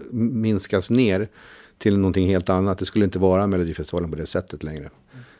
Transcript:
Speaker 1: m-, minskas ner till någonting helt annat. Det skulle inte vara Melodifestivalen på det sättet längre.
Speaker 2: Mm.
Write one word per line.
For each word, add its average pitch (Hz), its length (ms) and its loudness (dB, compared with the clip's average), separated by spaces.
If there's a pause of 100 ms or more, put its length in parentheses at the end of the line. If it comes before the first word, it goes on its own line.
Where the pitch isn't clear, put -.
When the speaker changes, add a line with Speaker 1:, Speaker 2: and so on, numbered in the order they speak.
(120)
Speaker 1:
m-, 117 280 -2
minskas 107 500 0
ner 110 380 2 (500)
till 101 200 2
någonting 95 280 2
helt 92 220 2
annat. 92 300 0
Det 98 60 -6
skulle 104 200 0
inte 95 140 0
vara 95 280 4
Melodifestivalen 85 640 -2
på 76 60 -8
det 78 100 -8
sättet - 360 -6
längre. 78 160 -10
Speaker 2:
Mm. - 460 -20 (160)